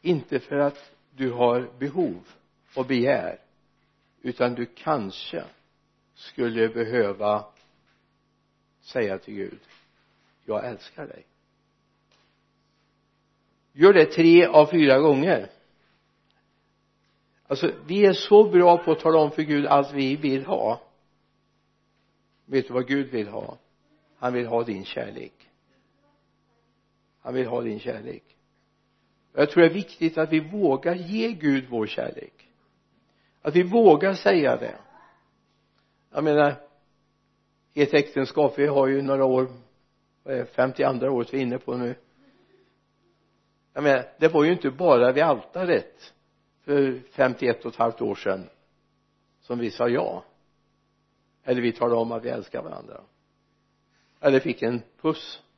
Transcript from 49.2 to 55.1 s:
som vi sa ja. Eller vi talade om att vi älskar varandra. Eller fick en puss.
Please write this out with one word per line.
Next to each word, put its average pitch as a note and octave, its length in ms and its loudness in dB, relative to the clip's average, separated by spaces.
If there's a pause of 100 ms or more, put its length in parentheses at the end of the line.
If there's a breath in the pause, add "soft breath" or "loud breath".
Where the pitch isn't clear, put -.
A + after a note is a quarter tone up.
som B2 200 -10
vi A#2 120 -6
sa A#2+ 180 -4
ja. A#2+ 340 -4 (1200)
Eller B2+ 180 -2
vi A#2 100 -2
talade A#2 300 -2
om A#2 100 -4
att A2+ 140 -10
vi B2 40 -8
älskar B2 320 -10
varandra. - 400 -18 (1160)
Eller C3+ 200 2
fick B2 220 -6
en A#2+ 200 -4 (200)
puss. - 420 -8 (140)